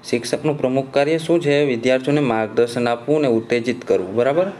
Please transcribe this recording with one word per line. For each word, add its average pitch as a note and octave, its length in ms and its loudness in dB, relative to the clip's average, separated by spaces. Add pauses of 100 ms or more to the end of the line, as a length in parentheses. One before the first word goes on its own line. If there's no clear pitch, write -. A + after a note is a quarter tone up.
શિક્ષકનું C#3+ 540 -2
પ્રમુખ C3 320 -2
કાર્ય C#3+ 280 2
શું E3 220 0
છે? C#3+ 240 2
વિદ્યાર્થીઓને C3 560 2
માર્ગદર્શન A#2 680 0
આપવું A#2+ 300 0
અને D3 100 2
ઉત્તેજિત A#2 560 -2
કરવું, F#2+ 300 0
બરાબર? C#3+ 460 0